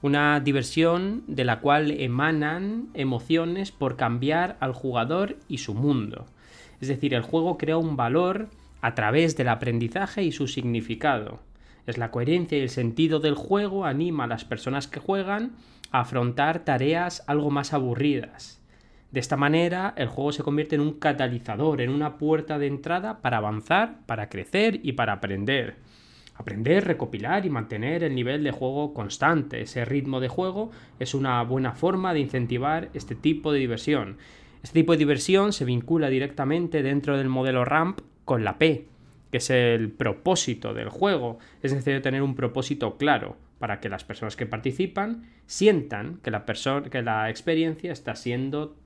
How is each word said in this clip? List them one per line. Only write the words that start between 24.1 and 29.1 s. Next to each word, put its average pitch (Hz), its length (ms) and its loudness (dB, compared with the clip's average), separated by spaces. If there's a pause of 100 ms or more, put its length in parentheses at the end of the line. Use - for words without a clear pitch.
crecer 202 540 0
y 139 100 -2
para 110 220 0
aprender. 104 640 -2 (580)
Aprender, 135 500 2
recopilar 143 600 -2
y 165 40 0
mantener 123 540 -2
el 139 100 -2
nivel 131 300 -2
de 135 80 0
juego 143 420 -4
constante. 131 680 0